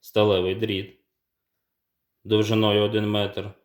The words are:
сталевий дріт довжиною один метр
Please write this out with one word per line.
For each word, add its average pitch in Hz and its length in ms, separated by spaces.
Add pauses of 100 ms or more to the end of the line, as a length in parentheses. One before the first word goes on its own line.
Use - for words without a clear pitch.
сталевий 95 540
дріт 104 440 (1200)
довжиною 107 600
один 104 260
метр 101 400 (140)